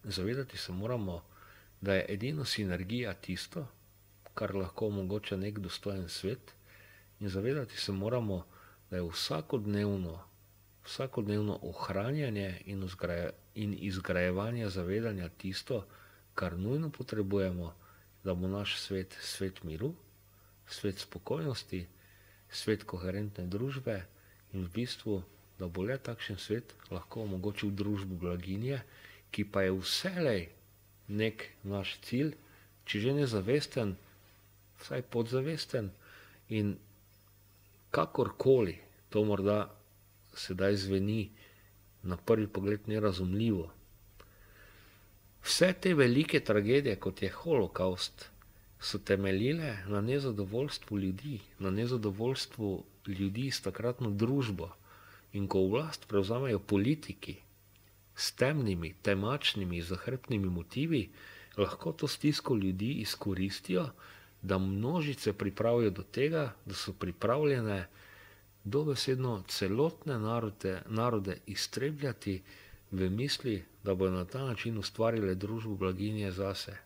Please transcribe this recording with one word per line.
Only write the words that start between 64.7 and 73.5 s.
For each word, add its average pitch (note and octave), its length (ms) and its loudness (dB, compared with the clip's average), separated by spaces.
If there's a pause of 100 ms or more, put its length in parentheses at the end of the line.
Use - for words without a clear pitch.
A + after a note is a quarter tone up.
pripravijo A2 560 4
do F#2 140 -2
tega, D3 500 0 (120)
da G2 80 -8
so - 200 -6
pripravljene A2+ 920 2 (760)
dobesedno B2+ 840 0
celotne B2 720 0
narode, G#2+ 720 -2
narode A2 480 2 (100)
iztrebljati B2 920 -2 (500)
v F#2 180 2
misli, A2 540 0 (200)